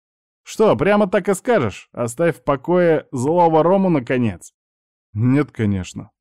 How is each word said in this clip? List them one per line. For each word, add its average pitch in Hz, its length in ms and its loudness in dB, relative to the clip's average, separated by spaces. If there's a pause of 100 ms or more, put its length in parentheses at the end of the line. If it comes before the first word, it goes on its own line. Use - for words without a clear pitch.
(420)
«Что, 208 320 0
прямо 202 320 2
так 190 220 -2
и 202 60 0
скажешь? 170 580 -2
Оставь 135 460 -4
в - 60 -20
покое 165 680 0
злого 160 500 2
Рому, 190 260 2
наконец!» 123 640 -2 (600)
«Нет, 127 400 0
конечно», 101 580 -4 (100)